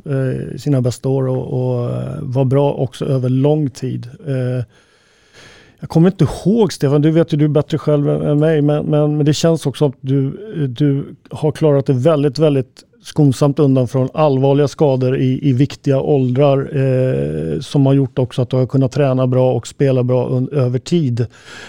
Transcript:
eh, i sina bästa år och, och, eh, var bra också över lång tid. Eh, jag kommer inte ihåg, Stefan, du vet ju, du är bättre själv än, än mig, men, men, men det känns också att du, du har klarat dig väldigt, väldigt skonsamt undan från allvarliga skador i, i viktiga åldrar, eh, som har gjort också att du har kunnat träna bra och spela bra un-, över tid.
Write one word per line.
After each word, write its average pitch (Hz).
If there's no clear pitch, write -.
eh, 135
i -
sina 135
bästa 123
år 135
och, 131
och, 123
eh, 127
var 131
bra 139
också -
över 131
lång 143
tid. 123
Eh, 127
jag -
kommer 165
inte -
ihåg, 208
Stefan, 143
du 156
vet 160
ju, 156
du 147
är 156
bättre 151
själv 147
än, 151
än 147
mig, 156
men, 147
men, 151
men 151
det 151
känns 165
också 147
att 135
du, 135
du 139
har -
klarat 143
dig 143
väldigt, 139
väldigt 143
skonsamt 143
undan 131
från 131
allvarliga 139
skador 131
i, 135
i 135
viktiga 135
åldrar, 139
eh, 139
som 143
har 135
gjort 139
också 127
att 120
du -
har 127
kunnat 135
träna 131
bra 127
och 120
spela 131
bra 123
un-, 127
över 127
tid. 123